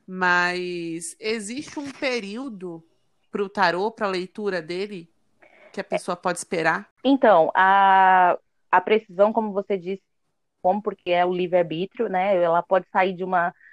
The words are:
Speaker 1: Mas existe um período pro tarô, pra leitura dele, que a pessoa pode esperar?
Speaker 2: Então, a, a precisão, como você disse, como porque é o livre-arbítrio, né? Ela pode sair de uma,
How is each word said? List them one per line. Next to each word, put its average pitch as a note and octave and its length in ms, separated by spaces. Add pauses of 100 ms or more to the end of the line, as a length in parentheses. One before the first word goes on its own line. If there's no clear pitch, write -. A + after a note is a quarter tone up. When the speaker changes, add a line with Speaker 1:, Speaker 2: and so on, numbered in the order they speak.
(100)
Speaker 1:
Mas F3 1080
existe A#3 580
um C#4+ 140
período G#3 920 (480)
pro G3 160
tarô, F#3+ 440
pra G#3+ 160
leitura F#3 560
dele, F3+ 480 (600)
que - 100
a - 40
pessoa - 320
pode F3 220
esperar? E3+ 500 (160)
Speaker 2:
Então, A#3 500
a, F#3+ 840 (320)
a F#3 100
precisão, G#3+ 540
como A3 180
você G3 240
disse, F#3 260 (600)
como F#3+ 200
porque G3 280
é F3 160
o F#3 60
livre-arbítrio, F3+ 760
né? F#3 340
Ela E3+ 200
pode F#3 280
sair F#3+ 220
de F3 100
uma, F3+ 320 (180)